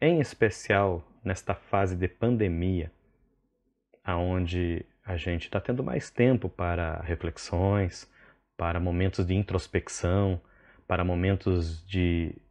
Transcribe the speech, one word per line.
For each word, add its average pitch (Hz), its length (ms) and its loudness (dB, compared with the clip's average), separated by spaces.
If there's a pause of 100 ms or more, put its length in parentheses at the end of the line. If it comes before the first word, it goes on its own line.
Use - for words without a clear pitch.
em 160 200 4
especial 98 840 2 (200)
nesta 95 300 -2
fase 95 420 0
de 90 120 0
pandemia, 92 840 0 (1120)
aonde 90 800 0 (200)
a 90 120 -6
gente 82 340 -4
tá 98 100 -2
tendo 127 220 -2
mais 123 280 -4
tempo 120 380 4
para 85 540 -2
reflexões, 90 1080 -2 (460)
para 85 240 -2
momentos 90 460 0
de 92 80 2
introspecção, 95 1080 0 (460)
para 90 180 0
momentos 90 840 0
de 87 480 0 (160)